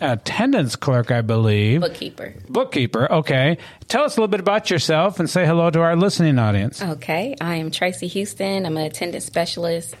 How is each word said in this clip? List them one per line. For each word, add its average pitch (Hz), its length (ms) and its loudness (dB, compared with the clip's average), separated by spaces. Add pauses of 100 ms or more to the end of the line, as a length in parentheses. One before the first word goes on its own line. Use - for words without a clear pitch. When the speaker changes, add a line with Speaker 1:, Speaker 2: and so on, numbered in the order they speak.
Speaker 1:
attendance 156 720 0
clerk, 123 340 0
I 120 120 2
believe. 110 600 4
Speaker 2:
Bookkeeper. - 540 -8 (120)
Speaker 1:
Bookkeeper, 151 640 0
okay. 151 460 2 (300)
Tell 262 160 2
us 277 140 -2
a - 20 0
little 214 120 2
bit 208 80 0
about 202 300 0
yourself 170 500 2
and 160 80 0
say 180 180 2
hello 170 260 4
to 160 80 2
our 165 160 4
listening 170 420 4
audience. 104 440 2
Speaker 2:
Okay. 180 600 -4
I 170 140 -4
am 160 160 -6
Tracy 185 360 -4
Houston. 196 600 -4
I'm 156 100 -2
an 156 80 -2
attendance 170 400 -8
specialist, 170 760 -4